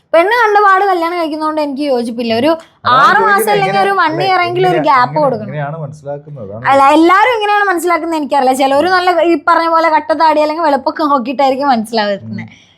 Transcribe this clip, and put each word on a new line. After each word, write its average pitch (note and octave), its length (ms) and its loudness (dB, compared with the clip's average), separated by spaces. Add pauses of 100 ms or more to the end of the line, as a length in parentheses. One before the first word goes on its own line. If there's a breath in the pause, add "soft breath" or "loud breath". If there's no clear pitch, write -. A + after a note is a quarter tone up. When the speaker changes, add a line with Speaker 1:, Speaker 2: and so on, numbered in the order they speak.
(120)
Speaker 1:
പെണ്ണ് F4 200 2
കണ്ട G#4+ 260 2
പാട് G4 260 4
കല്യാണം F4 340 -2
കഴിക്കുന്നതുകൊണ്ട് D#4 420 -4
എനിക്ക് C#4+ 220 -4
യോജിപ്പില്ല. A#3+ 520 -2
ഒരു B3 120 0
Speaker 2:
അതാണ് - 420 -4
Speaker 1:
ആറ് C#4 180 4
Speaker 2:
ചോദിക്കുന്നത്. G4+ 320 2
Speaker 1:
മാസം G#4+ 120 0
അല്ലെങ്കിൽ G4 280 0
Speaker 2:
എങ്ങനെ, G4 40 2
Speaker 1:
ഒരു G4 160 0
വൺ D#4+ 120 0
Speaker 2:
അല്ല, F4 140 -4
Speaker 1:
ഇയർ F#4 160 0
എങ്കിലും F4+ 280 0
ഒരു E4+ 80 0
Speaker 2:
എങ്ങനെ, D4+ 60 0
Speaker 1:
ഗ്യാപ്പ് C4 260 2
Speaker 2:
അങ്ങനെ, C#4 120 -4
Speaker 1:
കൊടുക്കണം. B3+ 240 -2
Speaker 2:
എങ്ങനെയാണ് D3 340 -8
മനസ്സിലാക്കുന്നത്? C#3 720 -14
അതാണ് A2 140 -12
Speaker 1:
അല്ല, C4+ 180 4
എല്ലാരും E4+ 520 4
എങ്ങനെയാണ് G#4 300 -2
മനസ്സിലാക്കുന്നത് E4+ 540 -2
എനിക്കറിയില്ല. C4+ 340 0
ചിലവര് C#4 360 2
നല്ല F4+ 340 2
ഈ E4+ 160 2 (100)
പറഞ്ഞ E4 200 2
പോലെ E4 220 2
കട്ടത്താടി D4+ 500 0
അല്ലെങ്കിൽ D4+ 240 -2
വെളുപ്പൊക്കെ D4+ 400 -2
നോക്കിയിട്ടായിരിക്കും C4+ 640 0
മനസ്സിലാക്കുന്നത്. G#3+ 720 -4
Speaker 2:
ഉം. - 380 -20